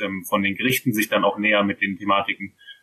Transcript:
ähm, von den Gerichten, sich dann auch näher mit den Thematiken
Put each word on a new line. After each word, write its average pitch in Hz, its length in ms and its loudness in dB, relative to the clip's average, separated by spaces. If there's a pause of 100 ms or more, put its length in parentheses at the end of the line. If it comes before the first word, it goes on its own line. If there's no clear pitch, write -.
ähm, 98 280 -6
von 104 140 2
den 95 120 0
Gerichten, 127 380 0
sich 107 160 0
dann 101 160 2
auch 101 140 2
näher 104 260 4
mit 98 160 -2
den 98 160 -2
Thematiken 98 560 -2 (300)